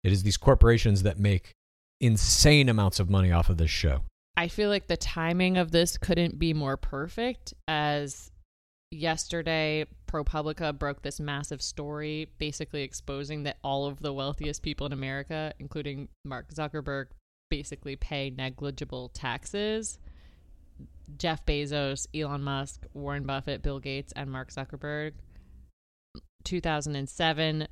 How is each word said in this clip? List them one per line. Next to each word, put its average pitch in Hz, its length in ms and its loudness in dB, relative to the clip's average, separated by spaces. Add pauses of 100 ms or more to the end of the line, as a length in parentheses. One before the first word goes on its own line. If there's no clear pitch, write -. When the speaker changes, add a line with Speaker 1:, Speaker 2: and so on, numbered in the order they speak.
Speaker 1:
It 95 100 4
is 95 120 4
these 104 120 2
corporations 113 680 8
that 98 140 0
make 101 340 2 (480)
insane 131 680 8
amounts 104 300 4
of 92 100 2
money 95 220 6
off 85 200 6
of 90 80 4
this 80 120 4
show. 69 320 2 (340)
Speaker 2:
I 170 120 2
feel 208 200 0
like 202 200 0
the 170 80 2
timing 180 640 0
of 170 120 2
this 170 260 4
couldn't 170 420 0
be 160 160 2
more 139 220 -2
perfect, 202 760 -6 (160)
as 147 640 -2 (600)
yesterday, 160 920 0 (260)
ProPublica 151 680 -2
broke 143 240 -4
this 147 180 -8
massive 143 420 -6
story, 151 680 -6 (100)
basically 151 440 -6
exposing 143 600 -8
that 143 180 -6
all 139 240 -2
of 139 140 -8
the 147 120 -6
wealthiest 143 500 -6
people 143 240 -6
in 139 60 -6
America, 139 680 -6
including 139 500 -10 (160)
Mark 131 280 -12
Zuckerberg, 143 540 -6 (440)
basically 143 460 -6
pay 139 340 -4
negligible 131 800 -8
taxes. 208 880 -6 (1200)
Jeff 160 260 -4
Bezos, 143 600 -2 (120)
Elon 143 240 -4
Musk, 139 520 -6
Warren 143 300 -6
Buffett, 135 380 -4
Bill 139 180 0
Gates, 139 360 -8
and 139 140 -8
Mark 131 200 -10
Zuckerberg. 147 640 -8 (1300)
Two 180 160 -2
thousand 151 360 -2
and 139 120 -6
seven 156 640 0